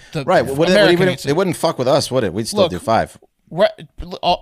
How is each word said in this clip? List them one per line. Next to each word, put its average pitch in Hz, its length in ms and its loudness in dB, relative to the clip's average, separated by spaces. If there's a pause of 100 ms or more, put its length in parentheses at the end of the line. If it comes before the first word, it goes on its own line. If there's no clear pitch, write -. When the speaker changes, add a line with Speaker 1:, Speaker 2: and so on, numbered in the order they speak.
(120)
Speaker 1:
the 147 120 -6
Speaker 2:
Right, 160 200 2
what, 139 240 0
it, 185 40 4
Speaker 1:
America 196 200 6
Speaker 2:
even, 180 160 2
Speaker 1:
needs 175 180 -4
it. 139 40 0
Speaker 2:
it 147 60 0
wouldn't 185 200 0
fuck 165 220 -2
with 123 100 0
us, 143 220 0
would 127 140 0
it? 90 80 -2
We'd 107 160 -6
still 208 140 0
Speaker 1:
Look, 165 80 2
Speaker 2:
do 90 80 -6
five. 98 400 -2 (320)
Speaker 1:
Re-, 170 160 2 (340)
l-, 175 220 -12
uh, 175 200 0